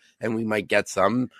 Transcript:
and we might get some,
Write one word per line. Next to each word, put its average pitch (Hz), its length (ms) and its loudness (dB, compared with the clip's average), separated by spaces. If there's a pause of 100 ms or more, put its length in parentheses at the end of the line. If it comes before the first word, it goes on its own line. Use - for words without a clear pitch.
(220)
and 117 120 -2
we 113 120 -4
might 107 240 -2
get 101 180 2
some, 113 420 0 (100)